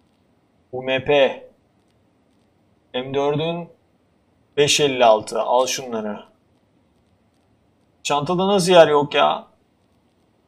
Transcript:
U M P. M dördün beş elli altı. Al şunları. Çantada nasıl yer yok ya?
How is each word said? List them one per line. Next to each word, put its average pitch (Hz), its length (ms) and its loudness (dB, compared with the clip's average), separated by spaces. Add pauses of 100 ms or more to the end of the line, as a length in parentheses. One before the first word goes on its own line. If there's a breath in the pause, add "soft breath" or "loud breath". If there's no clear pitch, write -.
(720)
U 127 100 -12
M 131 220 -4
P. 143 460 0 (1400)
M 131 200 -8
dördün 156 540 -4 (880)
beş 147 240 2
elli 131 240 0
altı. 110 360 2
Al 123 260 0
şunları. 113 580 -10 (1800)
Çantada 175 460 -4
nasıl 190 240 0
yer 165 160 8
yok 147 260 0
ya? 147 320 0 (1000)